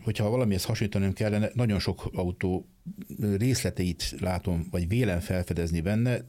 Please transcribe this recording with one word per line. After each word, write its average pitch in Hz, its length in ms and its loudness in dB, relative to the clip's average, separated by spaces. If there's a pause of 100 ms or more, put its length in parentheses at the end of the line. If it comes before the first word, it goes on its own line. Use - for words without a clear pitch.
hogyha 107 260 0
valamihez 110 360 2
hasonlítanom 101 480 0
kellene, 104 400 2
nagyon 107 260 2
sok - 340 -2
autó 92 540 -2 (720)
részleteit 95 800 0
látom, 90 520 0
vagy 87 160 0
vélem 101 320 2
felfedezni 85 640 0
benne. 110 480 2